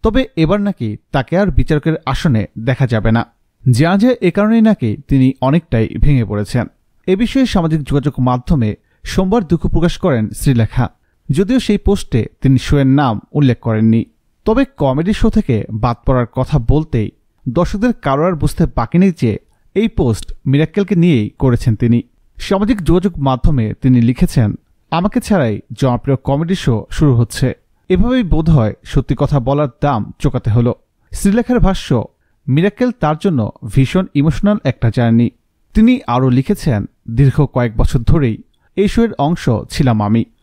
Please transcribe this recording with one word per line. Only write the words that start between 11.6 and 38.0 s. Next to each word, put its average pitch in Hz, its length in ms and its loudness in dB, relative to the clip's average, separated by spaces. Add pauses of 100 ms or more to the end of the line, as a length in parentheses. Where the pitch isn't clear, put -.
পোস্টে - 480 -2 (140)
তিনি 135 180 2
শোয়ের 143 280 0
নাম 131 340 2 (120)
উল্লেখ 139 280 2
করেননি। 113 440 0 (400)
তবে 214 200 2
কমেডি 147 480 -2
শো - 180 2
থেকে 131 420 0
বাদ 113 240 -2 (100)
পড়ার 127 200 0
কথা 131 320 -2 (100)
বলতেই 135 420 0 (380)
দর্শকদের 196 440 0
কারো 147 340 -2
আর 185 80 0
বুঝতে 156 320 -2 (100)
বাকি 120 220 -2
নেই 185 220 4
যে 113 180 -2 (360)
এই 214 140 0
পোস্ট - 440 -2 (140)
মিরাক্কেলকে 156 480 0
নিয়েই 160 440 2
করেছেন 120 380 0
তিনি। 117 260 2 (360)
সামাজিক 202 440 -2
যোগাযোগ 175 360 0
মাধ্যমে 131 640 0
তিনি 127 200 4
লিখেছেন, 120 520 0 (360)
"আমাকে 190 300 -2
ছাড়াই 123 400 0 (180)
জনপ্রিয় 131 380 0
কমেডি 160 380 -2
শো 117 360 -2
শুরু 143 260 2
হচ্ছে। 117 380 -2 (340)
এভাবেই 233 340 2
বোধহয় 156 520 2 (100)
সত্যি - 340 -2
কথা 143 220 0
বলার 139 280 -2 (120)
দাম 131 380 -2
চোকাতে 127 320 -2
হলো।" 117 240 0 (380)
শ্রীলেখার 226 480 0
ভাষ্য, 170 440 0 (440)
মিরাক্কেল 196 420 0
তার 156 300 -2
জন্য 139 300 -2 (240)
ভীষণ - 400 0
ইমোশনাল 160 500 0
একটা 120 300 -2
জার্নি। 117 360 2 (440)
তিনি 233 320 4
আরও 127 240 0
লিখেছেন, 123 560 -2 (240)
"দীর্ঘ 131 300 2
কয়েক 123 360 -2
বছর 123 220 2
ধরেই 131 440 2 (340)